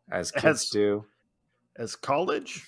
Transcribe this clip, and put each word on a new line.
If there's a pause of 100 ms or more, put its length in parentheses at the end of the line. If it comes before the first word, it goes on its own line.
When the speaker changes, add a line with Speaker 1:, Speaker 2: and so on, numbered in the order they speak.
Speaker 1:
as
kids (180)
Speaker 2:
As
Speaker 1:
do. (720)
Speaker 2:
as
college